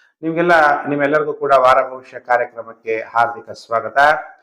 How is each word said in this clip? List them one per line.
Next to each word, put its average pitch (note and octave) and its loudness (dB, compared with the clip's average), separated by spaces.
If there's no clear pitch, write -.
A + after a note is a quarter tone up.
ನಿಮ್ಗೆಲ್ಲ, D#3+ 0
ನಿಮ್ಮೆಲ್ಲರಿಗೂ C#3+ -2
ಕೂಡ C#3+ -2
ವಾರ B2+ 4
ಭವಿಷ್ಯ C3 -16
ಕಾರ್ಯಕ್ರಮಕ್ಕೆ A2+ -6
ಹಾರ್ದಿಕ A#2 -2
ಸ್ವಾಗತ. A2 -6